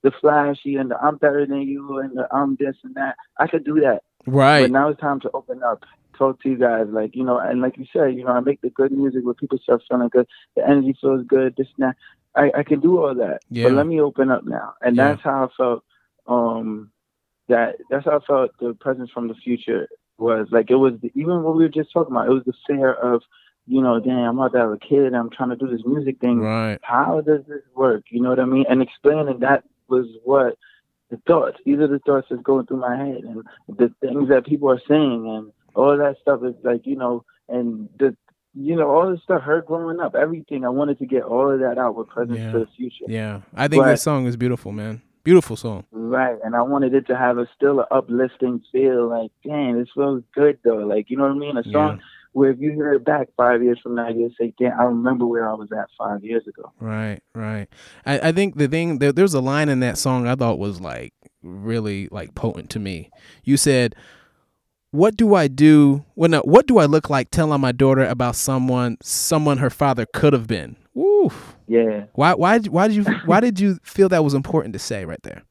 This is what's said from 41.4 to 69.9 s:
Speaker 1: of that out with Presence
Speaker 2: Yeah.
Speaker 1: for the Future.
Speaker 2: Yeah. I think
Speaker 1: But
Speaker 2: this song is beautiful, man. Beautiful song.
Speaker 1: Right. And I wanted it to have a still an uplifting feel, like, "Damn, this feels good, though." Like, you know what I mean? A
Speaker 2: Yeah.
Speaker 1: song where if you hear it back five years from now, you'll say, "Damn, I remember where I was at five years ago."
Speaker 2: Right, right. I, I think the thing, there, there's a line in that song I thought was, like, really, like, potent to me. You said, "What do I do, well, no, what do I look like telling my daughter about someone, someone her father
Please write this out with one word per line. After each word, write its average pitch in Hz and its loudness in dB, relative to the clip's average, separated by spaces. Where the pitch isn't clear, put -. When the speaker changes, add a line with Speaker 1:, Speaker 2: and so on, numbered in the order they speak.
Speaker 1:
of 135 0
that 123 -2
out 120 -2
with 113 -10
Presence 117 -6
Speaker 2:
Yeah. 113 -8
Speaker 1:
for 117 -2
the 113 -2
Future. 123 -12
Speaker 2:
Yeah. 107 -8
I 131 -2
think 135 4
Speaker 1:
But 127 4
Speaker 2:
this 117 0
song 139 -2
is 120 -4
beautiful, 120 -4
man. 110 -10
Beautiful 160 4
song. 104 -10
Speaker 1:
Right. 120 -2
And 113 -6
I 120 2
wanted 135 0
it 135 0
to 127 -2
have 123 0
a 120 -4
still 139 2
an - -2
uplifting 123 -2
feel, 127 0
like, 113 -6
"Damn, 139 -4
this 120 -4
feels 139 -2
good, 143 2
though." 107 0
Like, 104 -2
you 127 -6
know 139 0
what 139 0
I 139 -2
mean? 143 -6
A 120 -4
Speaker 2:
Yeah. 104 -10
Speaker 1:
song 147 0
where 135 4
if 123 -2
you 151 -2
hear 147 -2
it 123 0
back 147 0
five 120 4
years 120 2
from 120 -10
now, 117 -4
you'll 117 -4
say, 117 -4
"Damn, 123 -2
I - 4
remember 120 0
where 117 -2
I 110 -4
was 107 -14
at 107 -8
five 104 -8
years 113 -4
ago." - -20
Speaker 2:
Right, 110 -8
right. 107 -10
I, 139 -2
I - -2
think 190 -2
the 147 2
thing, 160 -2
there, 143 2
there's 175 2
a 135 2
line 139 0
in 131 0
that 123 -2
song 127 -2
I 123 0
thought 117 -2
was, 95 -6
like, 62 -12
really, 101 -8
like, 82 -14
potent - -8
to 110 -8
me. 95 -10
You 139 2
said, 127 2
"What 202 2
do 208 4
I 160 4
do, 143 6
well, 165 4
no, 156 4
what 247 6
do 247 6
I 156 6
look 147 2
like 131 -2
telling 156 0
my 131 2
daughter 131 4
about 120 -2
someone, 127 -2
someone 151 0
her 127 0
father 127 -2